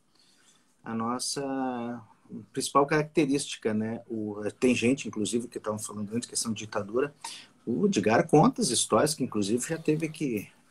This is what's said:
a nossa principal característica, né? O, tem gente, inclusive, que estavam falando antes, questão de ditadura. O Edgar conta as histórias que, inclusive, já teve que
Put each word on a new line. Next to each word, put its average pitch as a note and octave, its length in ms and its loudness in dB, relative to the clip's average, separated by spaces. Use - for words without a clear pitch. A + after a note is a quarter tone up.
a A2+ 100 -8
nossa B2 1080 -4
principal C#3 340 2
característica, D3 880 0
né? A2 340 -2
O, G#2+ 320 -6
tem B2+ 120 4
gente, A#2+ 360 0
inclusive, A2 400 -2
que - 100 -10
estavam G#2+ 220 -4
falando G#2 340 -8
antes, A#2+ 140 -2
questão - 240 -4
de G#2 120 -6
ditadura. G#2+ 480 -2
O D3 200 0
Edgar A2+ 420 4
conta A3 340 6
as F#3+ 60 0
histórias B2 460 2
que, C3+ 100 -2
inclusive, G#2+ 440 0
já E3 100 -2
teve D#3 300 0
que C3 400 -4